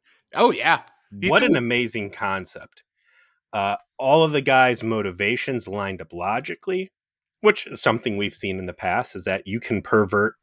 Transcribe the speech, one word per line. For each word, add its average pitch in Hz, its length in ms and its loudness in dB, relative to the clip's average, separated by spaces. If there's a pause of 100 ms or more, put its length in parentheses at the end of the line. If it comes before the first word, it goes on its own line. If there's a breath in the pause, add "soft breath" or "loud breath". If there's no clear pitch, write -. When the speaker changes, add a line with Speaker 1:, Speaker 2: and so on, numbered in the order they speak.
(340)
Speaker 1:
Oh, 226 160 4
yeah. 151 300 2 (400)
He 110 80 0
Speaker 2:
What 185 140 6
an 240 100 4
Speaker 1:
does. 143 100 2
Speaker 2:
amazing 117 480 -2
concept. - 720 -8 (680)
Uh, 101 240 0 (220)
all 143 260 6
of 156 80 2
the 147 80 0
guys' 131 420 4
motivations 110 880 -2
lined 95 320 -6
up - 120 -18
logically, 147 800 -6 (500)
which - 280 2
is 113 120 -6
something 113 360 0
we've 101 180 -2
seen 95 240 -6
in 92 80 -8
the 92 80 -8
past, 98 400 -2
is 92 120 -10
that 95 200 -4
you 101 140 -4
can 107 200 -2
pervert 104 640 2